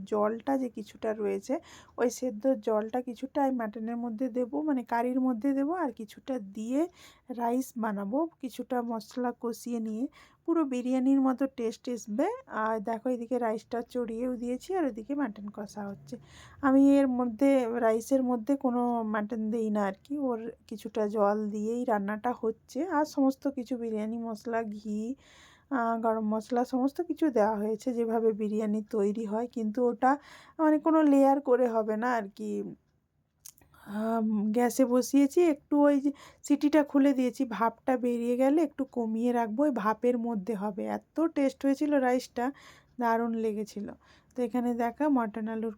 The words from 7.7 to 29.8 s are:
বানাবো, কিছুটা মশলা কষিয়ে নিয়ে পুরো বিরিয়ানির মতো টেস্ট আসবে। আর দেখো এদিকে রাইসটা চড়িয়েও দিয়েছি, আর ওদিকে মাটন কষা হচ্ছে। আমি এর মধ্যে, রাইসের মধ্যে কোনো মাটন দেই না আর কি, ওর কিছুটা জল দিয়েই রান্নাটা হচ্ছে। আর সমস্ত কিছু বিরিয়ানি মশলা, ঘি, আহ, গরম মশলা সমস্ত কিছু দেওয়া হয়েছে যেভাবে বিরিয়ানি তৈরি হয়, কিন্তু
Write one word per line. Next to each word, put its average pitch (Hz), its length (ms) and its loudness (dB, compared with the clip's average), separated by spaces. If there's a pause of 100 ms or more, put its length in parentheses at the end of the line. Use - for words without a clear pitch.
বানাবো, 208 420 -2 (220)
কিছুটা 247 400 -6
মশলা 233 500 -6 (100)
কষিয়ে 233 380 -6
নিয়ে 220 260 -4 (420)
পুরো 330 180 2
বিরিয়ানির 262 560 2
মতো 262 260 2
টেস্ট 226 420 -6
আসবে। 233 380 -2 (200)
আর 220 340 -2
দেখো 226 280 -4
এদিকে 240 300 -2
রাইসটা 226 400 -4 (140)
চড়িয়েও 240 420 -4
দিয়েছি, 240 400 -6
আর 359 100 0
ওদিকে 226 300 -6
মাটন 214 340 -4
কষা 208 400 -12
হচ্ছে। - 260 -14 (460)
আমি 269 200 6 (180)
এর 277 80 4
মধ্যে, 247 420 2 (360)
রাইসের 226 380 4
মধ্যে 247 320 0
কোনো 247 260 0 (220)
মাটন 214 460 -2
দেই 220 200 -2
না 208 160 2
আর 190 180 -2
কি, - 160 -8
ওর 254 200 -2 (280)
কিছুটা 220 400 -4
জল 208 300 2 (120)
দিয়েই 220 360 -4
রান্নাটা 214 460 -2 (100)
হচ্ছে। - 460 -6
আর 302 180 0
সমস্ত 269 420 0
কিছু 262 300 -6
বিরিয়ানি 220 400 -4
মশলা, 226 420 -6 (180)
ঘি, 208 220 -6 (720)
আহ, 233 300 0
গরম 226 320 0
মশলা 220 320 -2
সমস্ত 262 360 0
কিছু 330 300 -2
দেওয়া 220 260 4
হয়েছে 214 360 -4
যেভাবে 226 400 2
বিরিয়ানি 214 560 -2
তৈরি 208 360 0
হয়, 214 220 -4
কিন্তু 220 380 -4